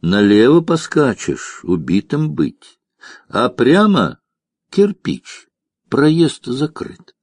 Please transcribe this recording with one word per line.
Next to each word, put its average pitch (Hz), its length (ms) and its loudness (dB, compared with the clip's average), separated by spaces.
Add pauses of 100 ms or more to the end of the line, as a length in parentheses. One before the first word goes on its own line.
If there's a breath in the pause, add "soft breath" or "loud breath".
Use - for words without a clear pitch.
налево 104 600 4
поскачешь — 151 1000 -4
убитым 92 720 -2
быть. - 460 -6 (480 loud breath)
А 120 220 -2
прямо — 143 680 2 (500)
кирпич, - 800 -4 (420)
проезд 156 560 0
закрыт. - 760 -8